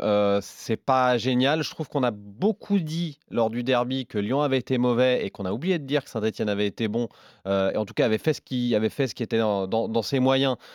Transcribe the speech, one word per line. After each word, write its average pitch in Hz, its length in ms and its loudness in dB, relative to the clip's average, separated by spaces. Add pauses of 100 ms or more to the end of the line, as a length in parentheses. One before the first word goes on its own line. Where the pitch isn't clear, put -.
euh, 104 400 2
c'est - 340 -6
pas 127 420 2
génial. 131 460 2
Je - 80 -6
trouve 151 160 -8
qu'on 135 160 -2
a 120 80 2
beaucoup 113 680 -2
dit 160 380 -4 (140)
lors 113 180 0
du 120 140 -4
derby 127 440 0
que 107 100 -6
Lyon 117 240 0
avait 135 160 2
été 123 200 0
mauvais 123 480 2
et 98 40 -4
qu'on 95 160 -8
a 95 80 -2
oublié 165 260 -2
de 139 60 -8
dire 135 180 0
que - 60 -20
Saint-Étienne 107 400 -2
avait 104 180 0
été 104 220 -2
bon, 117 180 -2 (400)
euh, 98 240 2
et 92 60 -2
en 107 80 0
tout - 80 -16
cas 143 140 2
avait 110 100 2
fait 151 160 0
ce - 80 -6
qui, 123 340 -2
avait 107 140 2
fait 135 180 -2
ce - 80 -10
qui 123 80 -6
était 113 160 -2
dans, 101 280 0
dans, 107 200 -2
dans 113 140 0
ses 135 180 -2
moyens. 131 380 2 (180)